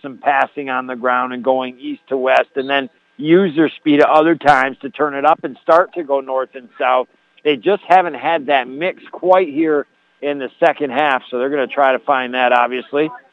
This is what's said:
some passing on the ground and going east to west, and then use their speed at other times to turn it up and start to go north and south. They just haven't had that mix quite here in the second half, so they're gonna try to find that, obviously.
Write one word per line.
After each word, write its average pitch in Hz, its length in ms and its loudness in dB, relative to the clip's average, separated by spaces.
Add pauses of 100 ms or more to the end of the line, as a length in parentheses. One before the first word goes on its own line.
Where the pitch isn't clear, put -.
some 135 160 -14
passing 139 540 -2
on 127 160 -4
the 127 100 -8
ground 127 380 -2
and 123 100 -8
going 127 340 -2
east 143 300 -12
to 135 80 -4
west, 131 400 0
and 135 120 -4
then 139 200 -2 (300)
use 165 360 2
their 156 140 2
speed 147 320 0
at 135 80 4
other 156 260 4
times 135 440 2
to 139 100 -12
turn 143 260 -4
it 139 120 -2
up 156 180 2
and 135 180 -10
start 170 300 2
to 175 100 -8
go 139 180 -2
north 131 340 -4
and 123 240 -18
south. 127 300 0 (360)
They 151 140 0
just 185 280 -2
haven't 175 280 2
had 143 320 -4
that 131 200 0
mix 151 360 -8 (100)
quite 185 360 2
here 147 380 -2 (360)
in 143 160 -6
the 127 200 -10
second 147 320 0
half, 135 380 0
so 127 100 -6
they're 131 120 -2
gonna 139 160 -2
try 135 260 2
to 127 60 0
find 127 340 -2
that, 127 200 2
obviously. 123 580 0 (220)